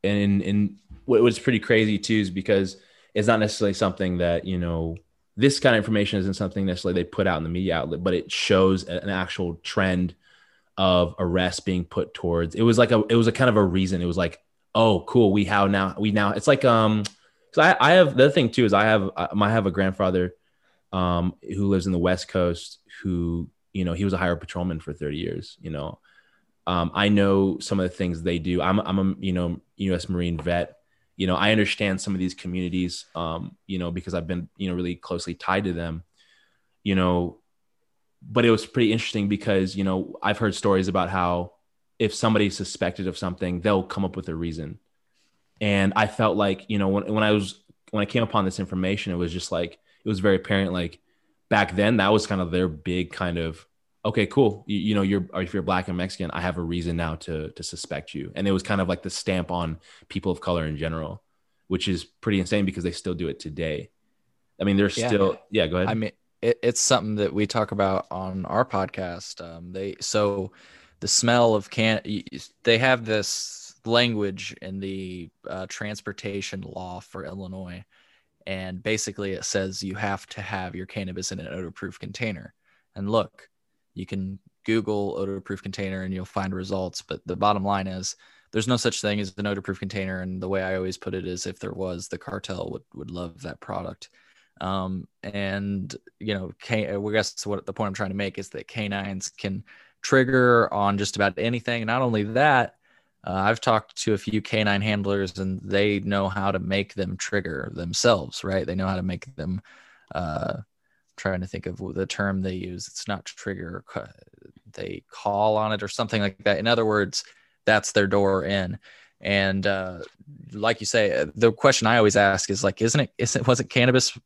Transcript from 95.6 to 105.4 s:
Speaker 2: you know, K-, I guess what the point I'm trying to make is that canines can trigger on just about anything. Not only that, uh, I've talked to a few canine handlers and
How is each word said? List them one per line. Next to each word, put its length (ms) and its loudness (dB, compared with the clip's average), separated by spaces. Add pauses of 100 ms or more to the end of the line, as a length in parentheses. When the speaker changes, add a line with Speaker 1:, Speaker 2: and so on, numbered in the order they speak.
Speaker 2:
you 140 -4
know, 180 -6 (100)
K-, 340 -4
I 160 -4
guess 340 -2
what 200 -4
the 80 -8
point 160 -2
I'm 40 -6
trying 180 -4
to 40 -6
make 220 -4
is 120 -10
that 180 -12
canines 600 -6
can 340 -6 (380)
trigger 720 4
on 240 2
just 180 -2
about 220 2
anything. 480 -2
Not 160 0
only 220 2
that, 520 4 (500)
uh, 80 -4
I've 260 2
talked 440 2
to 100 2
a 40 2
few 240 -2
canine 400 0
handlers 560 0
and 240 -4